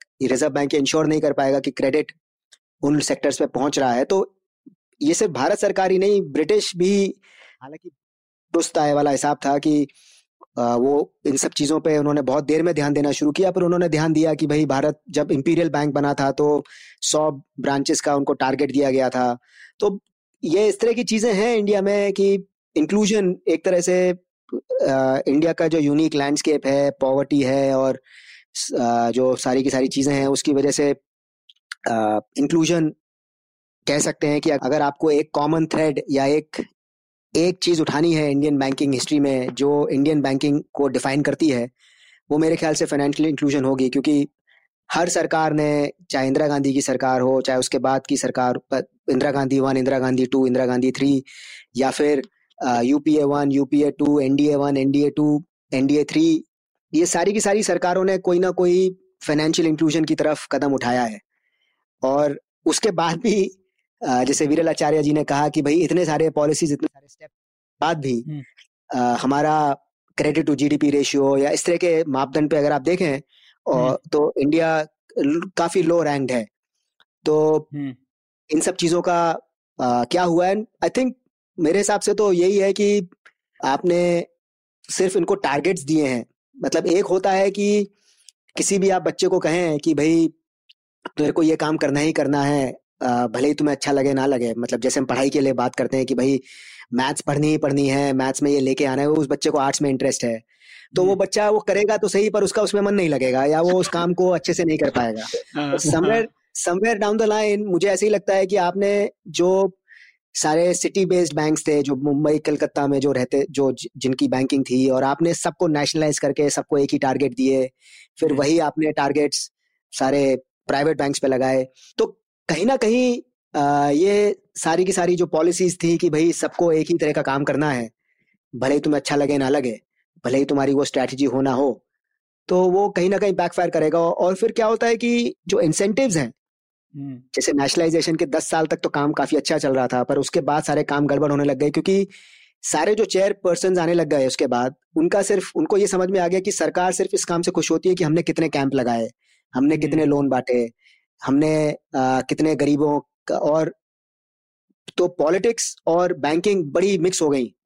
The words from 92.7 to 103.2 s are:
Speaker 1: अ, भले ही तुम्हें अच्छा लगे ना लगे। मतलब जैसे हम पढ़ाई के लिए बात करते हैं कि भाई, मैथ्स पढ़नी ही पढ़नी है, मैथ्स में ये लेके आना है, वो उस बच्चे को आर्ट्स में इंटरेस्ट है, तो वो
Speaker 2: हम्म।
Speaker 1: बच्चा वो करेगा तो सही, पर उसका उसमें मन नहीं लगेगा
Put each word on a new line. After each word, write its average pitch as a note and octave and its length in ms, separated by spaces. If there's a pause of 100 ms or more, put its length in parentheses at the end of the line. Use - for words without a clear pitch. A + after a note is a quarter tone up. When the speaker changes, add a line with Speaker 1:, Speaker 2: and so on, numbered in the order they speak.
Speaker 1:
अ, B2 260
भले A#2+ 200
ही D3+ 60
तुम्हें D3 220
अच्छा C#3+ 160
लगे C#3 220
ना C3+ 120
लगे। A#2+ 320
मतलब A#2+ 220
जैसे B2+ 200
हम C#3 60
पढ़ाई C3 240
के D3+ 100
लिए C3+ 140
बात B2 220
करते C3 220
हैं C3 80
कि C3 100
भाई, C3 260 (520)
मैथ्स C3 280
पढ़नी D3 260
ही D3+ 100
पढ़नी C#3 300
है, C#3 260
मैथ्स C3 300
में C#3+ 80
ये C#3+ 80
लेके C3 260
आना C3+ 160
है, C#3+ 60
वो D3+ 80
उस D3+ 120
बच्चे C#3+ 220
को D3 80
आर्ट्स C#3 240
में C#3+ 80
इंटरेस्ट C3 340
है, A2+ 200 (520)
तो F#3 80
वो F#3+ 80
Speaker 2:
हम्म। F#3+ 80
Speaker 1:
बच्चा G#3 300
वो G#3+ 100
करेगा G#3 380
तो G#3 100
सही, G3+ 220
पर G3+ 140
उसका G3 180
उसमें G3+ 200
मन G3+ 120
नहीं F#3 160
लगेगा C3 360